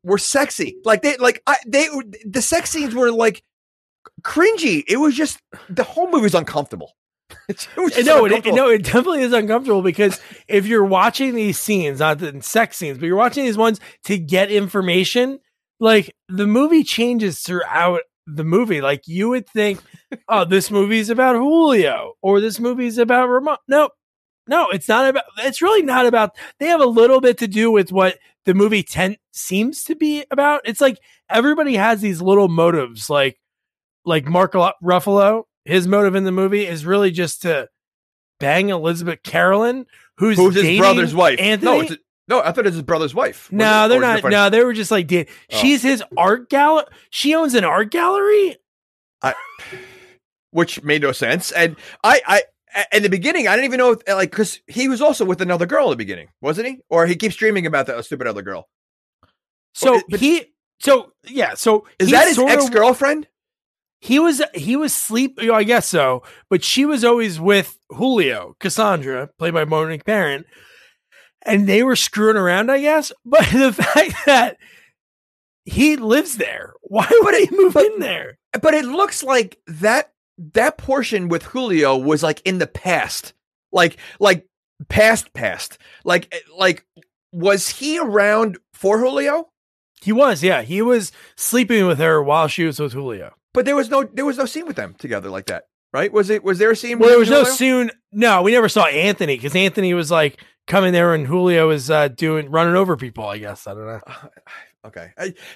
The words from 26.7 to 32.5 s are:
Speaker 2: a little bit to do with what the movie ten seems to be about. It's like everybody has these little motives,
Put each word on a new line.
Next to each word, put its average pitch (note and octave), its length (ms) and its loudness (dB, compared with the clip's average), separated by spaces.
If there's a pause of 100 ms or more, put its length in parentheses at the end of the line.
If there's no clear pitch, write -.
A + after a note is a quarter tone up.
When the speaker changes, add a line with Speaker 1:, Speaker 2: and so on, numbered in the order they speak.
Speaker 2:
a C4+ 40 6
little A#3+ 360 4
bit B3 180 4
to A#3 80 -4
do A3 240 0
with G3 220 2
what F#3 240 0 (280)
the F#3 80 2
movie G3+ 300 2
ten F#3+ 320 -4 (160)
seems A3 540 -4
to D#4+ 100 -6
be D4+ 360 -4
about. C#4+ 340 0
It's A3 160 -6
like C4+ 180 2 (300)
everybody C#4+ 460 2
has G#3 260 2
these F#3 200 -4
little G3 280 4
motives, D#3+ 600 -2